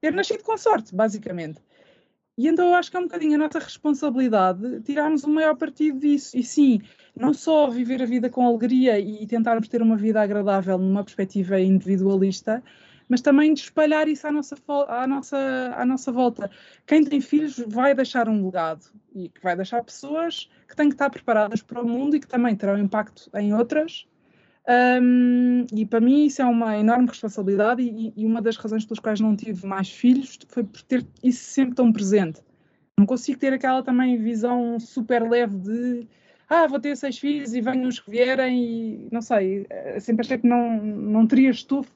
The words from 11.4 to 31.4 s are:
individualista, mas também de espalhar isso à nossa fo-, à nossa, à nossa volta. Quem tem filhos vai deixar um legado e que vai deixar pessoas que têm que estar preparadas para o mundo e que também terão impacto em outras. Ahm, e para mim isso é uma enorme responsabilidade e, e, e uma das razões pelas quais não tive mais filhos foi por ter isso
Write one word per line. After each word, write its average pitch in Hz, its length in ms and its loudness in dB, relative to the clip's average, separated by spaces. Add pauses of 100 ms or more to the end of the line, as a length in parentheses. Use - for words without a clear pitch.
individualista, 190 1040 0 (440)
mas 247 140 0
também 302 320 4
de 269 80 -2
espalhar 311 460 0
isso 311 180 -4
à 302 60 -6
nossa 294 240 -6
fo-, 285 320 -4
à 247 180 -4
nossa, 277 320 -4 (400)
à 247 80 -2
nossa 262 260 -2
volta. 240 380 -2 (380)
Quem 302 160 6
tem 277 180 0
filhos 294 460 -2
vai 254 260 2
deixar 247 340 0
um 214 160 0
legado 165 420 -6 (280)
e 180 160 -12
que - 140 -20
vai 180 120 -2
deixar 208 280 -4
pessoas 320 680 -8 (180)
que - 80 -20
têm 294 140 2
que 277 60 -2
estar 277 160 -2
preparadas 220 500 0
para - 200 -12
o 233 60 -4
mundo 277 280 0
e 285 40 0
que - 80 -12
também 240 280 0
terão 202 220 -2
impacto 208 580 -4
em 208 180 -2
outras. 302 540 -2 (580)
Ahm, 247 1080 4
e 214 120 -2
para 226 140 0
mim 269 260 6
isso 285 160 -2
é 254 40 2
uma 226 320 0
enorme 233 300 4
responsabilidade 214 760 0
e, 226 260 -4
e, 220 100 -10
e 214 80 -4
uma 226 160 0
das 226 140 0
razões 220 300 -4
pelas 220 140 -8
quais 214 200 -2
não 214 160 4
tive 196 320 -10
mais 190 240 -6
filhos 262 560 2
foi 240 160 -6
por - 200 -12
ter 247 220 -4 (160)
isso 247 220 0